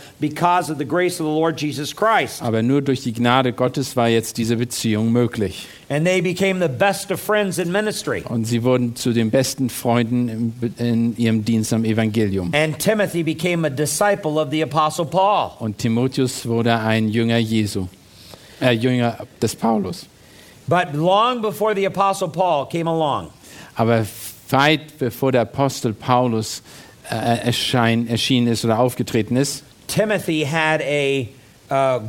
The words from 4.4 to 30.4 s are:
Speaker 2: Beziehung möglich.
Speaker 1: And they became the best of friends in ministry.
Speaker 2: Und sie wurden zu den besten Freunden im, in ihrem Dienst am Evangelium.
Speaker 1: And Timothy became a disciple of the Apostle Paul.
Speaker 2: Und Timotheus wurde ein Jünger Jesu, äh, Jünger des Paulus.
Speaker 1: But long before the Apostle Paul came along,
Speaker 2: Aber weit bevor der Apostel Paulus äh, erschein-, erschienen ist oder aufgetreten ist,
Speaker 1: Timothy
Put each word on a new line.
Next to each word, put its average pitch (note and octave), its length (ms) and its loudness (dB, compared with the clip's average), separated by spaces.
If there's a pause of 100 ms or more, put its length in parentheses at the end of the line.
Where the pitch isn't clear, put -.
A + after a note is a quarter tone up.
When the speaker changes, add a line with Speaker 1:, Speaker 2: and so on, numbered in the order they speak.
Speaker 2:
Beziehung A2+ 560 0
möglich. A2+ 560 0 (200)
Speaker 1:
And D3 160 -2
they F#3 160 2
became F#3 400 0
the F3 80 2
best F#3+ 440 -2
of D#3+ 80 -4
friends G#3 380 0
in E3+ 120 -2
ministry. G3+ 580 -2
Speaker 2:
Und A#2 160 -2
sie A#2 200 0
wurden B2 320 2
zu A#2+ 160 -2
den A2+ 180 2
besten C3 400 0
Freunden A#2+ 580 0
im, A2+ 460 -4 (100)
in A#2 320 0
ihrem A2+ 280 2
Dienst A2+ 280 0
am A2+ 120 2
Evangelium. G#2+ 680 0
Speaker 1:
And D#3 280 0
Timothy F#3+ 420 0
became E3 420 -2
a D3+ 60 0
disciple D#3 720 0
of C#3 80 -6
the D#3 140 0
Apostle D#3 420 0
Paul. F#3 540 2
Speaker 2:
Und A2 180 -4
Timotheus B2+ 680 0
wurde A#2 360 2
ein A2 280 2
Jünger A#2 300 2
Jesu, G#2+ 480 0 (760)
äh, B2+ 120 4
Jünger A#2+ 440 0 (240)
des A2+ 140 -2
Paulus. G2+ 520 -2 (600)
Speaker 1:
But E3+ 260 0
long G3+ 480 2
before G#3+ 360 -2
the G3 100 2
Apostle F#3+ 440 0
Paul D#3 360 0
came E3 240 -2
along, C#3 380 0 (480)
Speaker 2:
Aber A2+ 280 4 (460)
weit D3 480 2
bevor C3 320 -2
der B2 120 4
Apostel B2+ 500 -2
Paulus B2 720 0 (460)
äh, A#2 360 0
erschein-, A#2 640 2
erschienen A#2+ 400 2
ist A2+ 160 0
oder A2+ 140 2
aufgetreten A#2+ 580 0
ist, C#3 260 -2 (240)
Speaker 1:
Timothy F3+ 580 -2